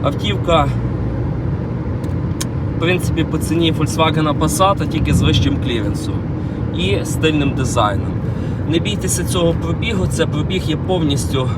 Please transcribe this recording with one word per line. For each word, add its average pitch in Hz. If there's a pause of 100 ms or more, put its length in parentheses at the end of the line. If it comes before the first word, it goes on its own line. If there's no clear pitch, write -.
Автівка, 165 (2000)
в -
принципі, 170
по -
ціні 165
Volkswagen 156
Passat, 185
тільки 151
з -
вищим 143
кліренсом 107 (640)
і 190
стильним 147
дизайном. 110 (560)
Не 170
бійтеся 190
цього 170
пробігу, 185
це 156
пробіг -
є 156
повністю 143